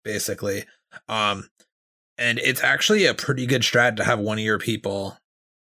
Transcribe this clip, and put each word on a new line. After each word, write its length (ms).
basically. 600
Um, 400
and 220
it's 240
actually 440
a 80
pretty 320
good 160
strat 340
to 80
have 160
one 180
of 60
your 160
people 580